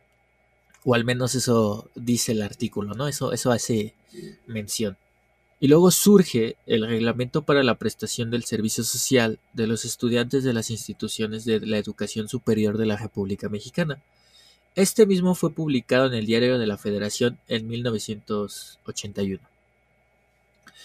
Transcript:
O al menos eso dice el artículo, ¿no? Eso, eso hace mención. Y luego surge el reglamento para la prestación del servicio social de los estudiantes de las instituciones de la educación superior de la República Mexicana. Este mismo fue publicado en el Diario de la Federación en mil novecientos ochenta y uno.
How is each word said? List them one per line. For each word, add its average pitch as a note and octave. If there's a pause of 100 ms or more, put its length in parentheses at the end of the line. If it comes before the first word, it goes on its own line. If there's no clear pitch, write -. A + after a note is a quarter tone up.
(840)
O B2
al A#2
menos B2
eso A2
dice A#2+
el G#2+
artículo, G#2
¿no? B2+
Eso, C3+
eso B2
hace A2+ (520)
mención. G#2+ (640)
Y C3
luego E3
surge F3
el A2
reglamento A#2
para C#3+
la A#2+
prestación A2+
del A#2
servicio A2
social A#2 (140)
de A2+
los A#2+
estudiantes A#2+
de C3
las A2+
instituciones A2
de A2
la G#2+
educación G#2
superior G#2+
de A2
la G#2
República G2+
Mexicana. C3+ (720)
Este G3
mismo F3+
fue D#3+
publicado C3
en B2+
el A2
Diario A#2+
de A2
la G2+
Federación G#2
en A2+
mil A#2
novecientos G#2+
ochenta G2+
y G2
uno. - (1400)